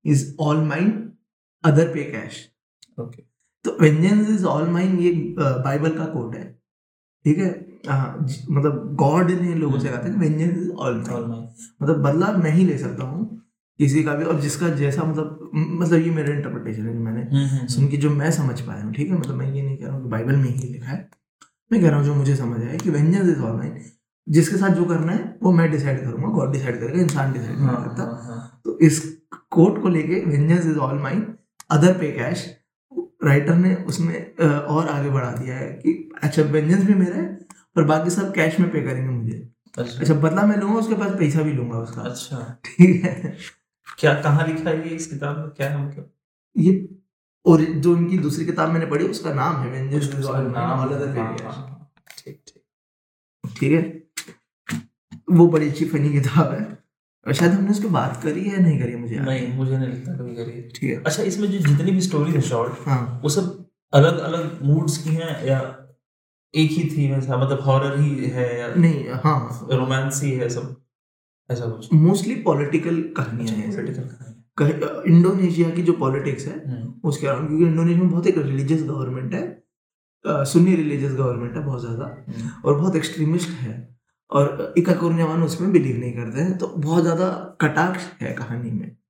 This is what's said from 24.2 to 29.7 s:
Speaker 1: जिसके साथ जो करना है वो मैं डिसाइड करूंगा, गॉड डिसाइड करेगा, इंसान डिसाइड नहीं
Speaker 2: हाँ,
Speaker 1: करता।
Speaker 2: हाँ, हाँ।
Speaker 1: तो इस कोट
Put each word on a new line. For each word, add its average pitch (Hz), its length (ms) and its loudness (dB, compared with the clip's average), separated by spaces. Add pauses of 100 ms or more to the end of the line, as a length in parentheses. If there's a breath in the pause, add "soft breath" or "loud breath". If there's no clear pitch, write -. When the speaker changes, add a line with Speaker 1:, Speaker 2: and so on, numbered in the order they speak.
Speaker 1:
जिसके 160 280 4
साथ 190 120 2
जो 170 160 4
करना 165 280 0
है - 300 -4
वो 185 100 4
मैं 165 180 4
डिसाइड 139 300 -2
करूंगा, 131 280 -4
गॉड 143 240 0
डिसाइड 127 280 -4
करेगा, 135 200 -2
इंसान 139 320 0
डिसाइड 120 240 -6
नहीं 139 100 2
Speaker 2:
हाँ, 123 180 0
Speaker 1:
करता। - 180 -6
Speaker 2:
हाँ, - 200 -8
हाँ। - 420 -16
Speaker 1:
तो - 140 -6
इस - 440 2 (280)
कोट 185 320 4